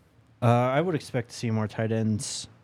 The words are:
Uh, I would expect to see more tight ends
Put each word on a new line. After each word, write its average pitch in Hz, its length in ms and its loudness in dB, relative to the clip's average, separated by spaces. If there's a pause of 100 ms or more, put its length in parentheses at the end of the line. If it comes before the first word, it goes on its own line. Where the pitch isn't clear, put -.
(400)
Uh, 120 60 2
I 123 340 4
would 175 140 0
expect - 360 -4
to - 60 -16
see 117 140 -4
more 110 160 0
tight 110 240 -2
ends 110 560 -2 (180)